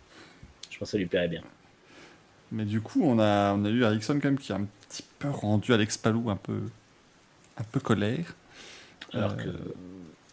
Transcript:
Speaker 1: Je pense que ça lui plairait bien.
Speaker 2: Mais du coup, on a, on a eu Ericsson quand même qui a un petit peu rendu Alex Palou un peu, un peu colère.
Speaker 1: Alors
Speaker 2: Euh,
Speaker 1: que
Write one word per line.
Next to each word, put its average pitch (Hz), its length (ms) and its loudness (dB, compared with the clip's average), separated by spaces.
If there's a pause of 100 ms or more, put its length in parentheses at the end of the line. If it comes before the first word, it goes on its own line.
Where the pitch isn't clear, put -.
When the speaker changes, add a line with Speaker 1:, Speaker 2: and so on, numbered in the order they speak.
(720)
Speaker 1:
Je - 60 -16
pense - 120 -8
que - 20 -12
ça 110 60 0
lui 92 80 -2
plairait 87 240 0
bien. 82 140 -8 (1080)
Speaker 2:
Mais 110 140 -2
du 107 160 0
coup, 240 220 0
on 123 160 6
a, 101 340 6
on 104 100 2
a 101 60 2
eu 120 140 4
Ericsson 110 380 2
quand 143 80 2
même 135 100 2
qui - 120 -8
a 98 40 -2
un 98 120 -2 (220)
petit - 140 -12 (160)
peu 143 100 -4
rendu 107 440 2
Alex 107 240 4
Palou 113 320 0
un 98 60 0
peu, 104 240 -6 (1000)
un 117 60 -8
peu 117 160 -4
colère. 113 560 -2 (760)
Speaker 1:
Alors 101 200 -2
Speaker 2:
Euh, - 20 -8
Speaker 1:
que - 140 -6 (840)